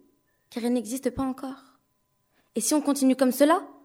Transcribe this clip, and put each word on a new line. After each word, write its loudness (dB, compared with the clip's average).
car -8
il 0
n'existe -4
pas -6
encore. -10
Et -4
si -2
on 2
continue 2
comme 2
cela, 4